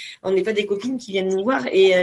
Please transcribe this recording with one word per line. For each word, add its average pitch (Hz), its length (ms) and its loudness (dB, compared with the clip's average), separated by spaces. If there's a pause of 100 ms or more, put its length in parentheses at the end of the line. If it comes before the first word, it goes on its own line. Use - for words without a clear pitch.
(240)
On 190 80 -4
n'est 190 100 2
pas 214 120 -2
des 208 120 0
copines 240 320 -4
qui 202 140 -14
viennent 190 180 -2
nous 190 140 -2
voir. 254 280 -2
Et, 190 240 6
euh, 185 80 2